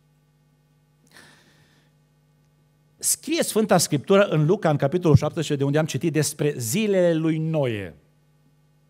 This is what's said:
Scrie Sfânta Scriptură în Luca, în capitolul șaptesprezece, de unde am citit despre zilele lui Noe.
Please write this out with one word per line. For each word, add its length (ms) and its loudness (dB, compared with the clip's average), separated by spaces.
Scrie 440 -4
Sfânta 360 0
Scriptură 500 2
în 180 0
Luca, 240 0
în 60 2
capitolul 400 4
șaptesprezece, 400 -2
de 80 -2
unde 140 0
am 80 0
citit 260 -4
despre 440 -2
zilele 580 0
lui 240 -2
Noe. 560 -4